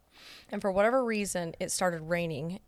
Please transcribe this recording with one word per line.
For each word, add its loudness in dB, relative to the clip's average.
And -6
for 0
whatever 4
reason, -2
it -4
started 0
raining. -2